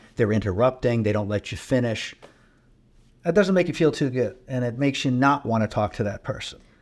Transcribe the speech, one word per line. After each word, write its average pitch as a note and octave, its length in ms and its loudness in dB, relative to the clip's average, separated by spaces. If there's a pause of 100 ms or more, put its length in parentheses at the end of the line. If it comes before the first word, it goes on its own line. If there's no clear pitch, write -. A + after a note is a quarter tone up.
(160)
they're G#2+ 180 2
interrupting, A2+ 720 0
they G#2 80 2
don't G#2 180 -2
let G#2 220 -4
you G2 80 -8
finish. A#2+ 560 -2 (1080)
That E3+ 120 0
doesn't F#3+ 180 4
make F3 140 4
you D#3 80 -4
feel D#3 160 4
too C#3+ 180 0
good, A#2+ 260 -2 (120)
and B2+ 180 -2
it A#2+ 140 -4
makes C#3+ 260 0
you C3 60 2
not C#3 340 2
want A2+ 180 0
to G#2 40 0
talk G#2+ 260 -2
to A2+ 120 -4
that G2+ 180 -8
person. - 360 -10 (220)